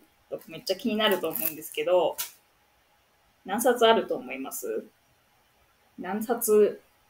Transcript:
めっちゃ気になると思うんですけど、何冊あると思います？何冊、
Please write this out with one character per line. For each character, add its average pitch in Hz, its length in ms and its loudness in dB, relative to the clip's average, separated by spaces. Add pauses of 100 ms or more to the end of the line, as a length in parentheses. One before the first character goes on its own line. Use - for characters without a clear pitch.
(480)
め 165 120 -14
っ - 40 -20
ち 190 100 -2
ゃ - 40 -6
気 226 120 -4
に 214 60 -2
な 214 140 2
る 185 100 2
と 165 100 -4
思 - 160 -6
う 160 40 -4
ん 156 60 -12
で 156 60 -14
す - 120 -14
け 151 120 -4
ど、 175 300 2 (1300)
何 202 160 -4
冊 247 240 4
あ 220 80 8
る 190 140 2
と 165 80 -4
思 - 160 -10
い 135 80 -10
ま 131 120 -10
す？ 107 340 -6 (1160)
何 190 240 -6
冊、 214 580 2 (280)